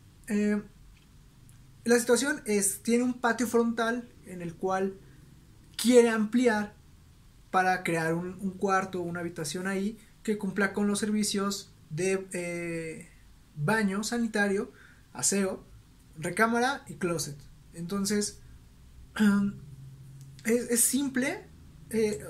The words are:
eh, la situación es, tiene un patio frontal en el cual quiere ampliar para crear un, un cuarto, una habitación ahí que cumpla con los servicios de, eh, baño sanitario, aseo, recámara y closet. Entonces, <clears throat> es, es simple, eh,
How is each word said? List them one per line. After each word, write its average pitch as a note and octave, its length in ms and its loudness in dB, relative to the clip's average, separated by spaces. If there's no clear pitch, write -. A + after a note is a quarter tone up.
eh, G#3 340 0
la A#3+ 140 6
situación B3 460 2
es, G#3 360 0
tiene A#3+ 220 2
un B3 160 -2
patio A#3 280 0
frontal A#3 640 0
en F3+ 160 -12
el E3+ 140 -8
cual F#3+ 420 0
quiere A#3 320 8
ampliar A3 640 2
para F#3 320 2
crear E3 300 0
un, F3+ 260 -4
un G3 120 -4
cuarto, F#3+ 500 0
una F3 180 -6
habitación E3+ 480 -6
ahí G3 300 -2
que G#3+ 140 -2
cumpla G3 360 -2
con G#3 140 0
los G3+ 120 0
servicios G#3 760 -2
de, F#3+ 440 -2
eh, E3+ 760 -6
baño G3+ 480 0
sanitario, G#3+ 680 0
aseo, F#3+ 520 0
recámara A3+ 720 0
y D#3 80 -14
closet. D3+ 420 -4
Entonces, G3+ 680 -2
<clears throat> - 1300 0
es, A#3+ 240 2
es A#3+ 120 2
simple, C#4 640 0
eh, G#3+ 400 0